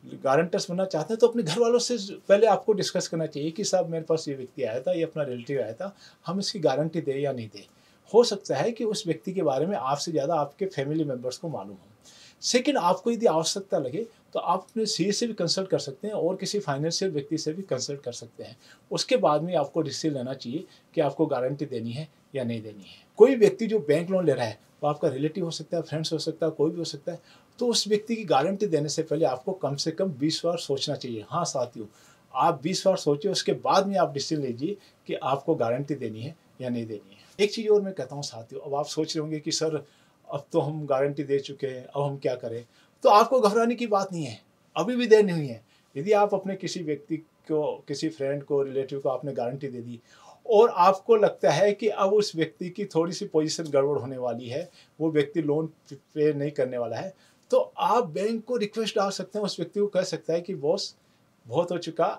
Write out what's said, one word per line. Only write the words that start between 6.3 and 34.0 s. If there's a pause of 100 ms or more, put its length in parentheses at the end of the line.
इसकी
गारंटी
दें
या
नहीं
दें। (460)
हो
सकता
है
कि
उस
व्यक्ति
के
बारे
में
आपसे
ज़्यादा
आपके
फैमिली
मेम्बर्स
को
मालूम
हो। (540)
सेकंड,
आपको
यदि
आवश्यकता
लगे (280)
तो
आप
अपने
सीए
से
भी
कंसल्ट
कर
सकते
हैं
और
किसी
फाइनेंशियल
व्यक्ति
से
भी
कंसल्ट
कर
सकते
हैं। (340)
उसके
बाद
में
आपको
डिसीजन
लेना
चाहिए (300)
कि
आपको
गारंटी
देनी
है (260)
या
नहीं
देनी
है। (140)
कोई
व्यक्ति
जो
बैंक
लोन
ले
रहा
है (240)
वो
आपका
रिलेटिव
हो
सकता
है,
फ्रेंड्स
हो
सकता
है,
कोई
भी
हो
सकता
है, (380)
तो
उस
व्यक्ति
की
गारंटी
देने
से
पहले
आपको
कम
से
कम
बीस
बार
सोचना
चाहिए।
हाँ
साथियों, (480)
आप
बीस
बार
सोचिए,
उसके
बाद
में
आप